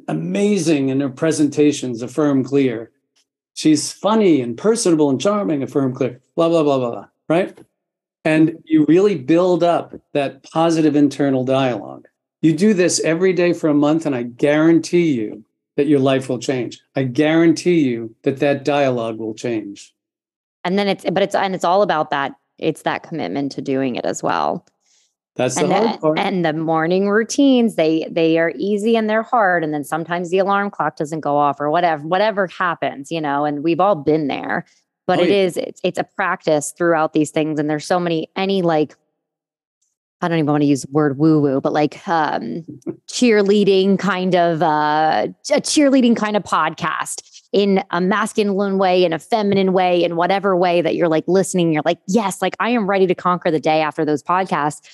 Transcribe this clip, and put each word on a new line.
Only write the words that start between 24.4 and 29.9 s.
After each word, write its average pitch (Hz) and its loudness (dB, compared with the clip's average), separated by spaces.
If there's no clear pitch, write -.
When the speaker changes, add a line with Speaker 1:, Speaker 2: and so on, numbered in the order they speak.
Speaker 1:
That's 127 -2
the - -2
Speaker 2:
And 180 0
Speaker 1:
hard 214 0
Speaker 2:
the, - -14
Speaker 1:
part. 156 0
Speaker 2:
and 196 -2
the 156 0
morning 165 0
routines, 233 2
they, 160 0
they 165 2
are 165 0
easy 208 0
and 220 -2
they're 220 0
hard. 185 2
And 156 -4
then 151 -4
sometimes 165 -6